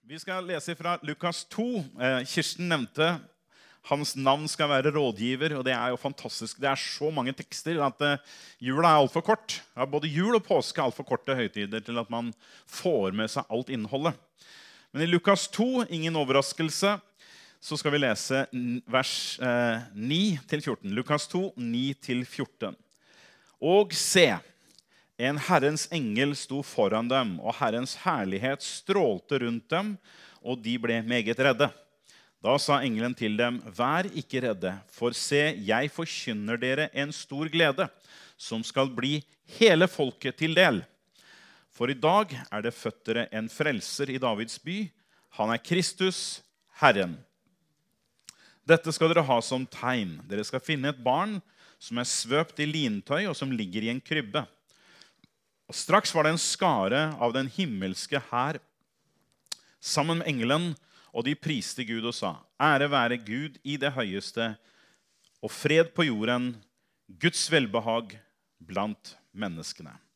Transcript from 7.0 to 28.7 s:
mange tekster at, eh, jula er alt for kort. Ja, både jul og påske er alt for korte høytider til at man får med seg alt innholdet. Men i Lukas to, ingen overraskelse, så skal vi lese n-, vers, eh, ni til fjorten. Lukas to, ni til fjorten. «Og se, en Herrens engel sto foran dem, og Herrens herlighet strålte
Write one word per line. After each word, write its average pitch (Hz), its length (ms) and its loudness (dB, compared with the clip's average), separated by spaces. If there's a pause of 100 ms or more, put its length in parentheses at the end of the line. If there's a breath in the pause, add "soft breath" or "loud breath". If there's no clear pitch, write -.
mange 156 240 -2
tekster - 480 -6
at, 139 240 0
eh, 143 140 2 (420 loud breath)
jula 139 300 4
er 151 100 8
alt 135 140 4
for 170 80 0
kort. - 400 0 (120)
Ja, 127 120 0
både 147 260 -2
jul 196 240 2
og 220 80 2
påske - 320 0
er 151 80 0
alt 123 120 0
for - 120 -10
korte 139 260 0
høytider 107 480 -4
til 120 160 -6
at 110 120 -6
man 117 240 -6 (340 loud breath)
får 104 460 0
med 110 160 -2
seg 135 180 -4
alt 120 200 -4
innholdet. 131 460 -2 (760 loud breath)
Men 139 80 -6
i 165 100 0
Lukas 180 380 4
to, 247 400 0
ingen 165 240 -2
overraskelse, 151 880 2 (600 loud breath)
så 151 160 -8
skal 147 140 0
vi 147 120 4
lese 131 480 0
n-, 123 340 -4
vers, - 540 0
eh, 120 400 2 (140)
ni 156 520 0
til 151 140 -2
fjorten. 104 320 -6
Lukas 127 340 -2
to, 185 300 -4
ni 123 380 -2
til 123 320 -4
fjorten. - 500 -8 (840 soft breath)
«Og 180 320 6
se, 147 440 6 (840 soft breath)
en 139 160 0
Herrens 151 540 4
engel 135 420 0
sto 139 320 -6
foran 107 400 2
dem, 120 320 0
og 113 220 -4
Herrens 120 420 -2
herlighet 123 600 -2
strålte 139 800 0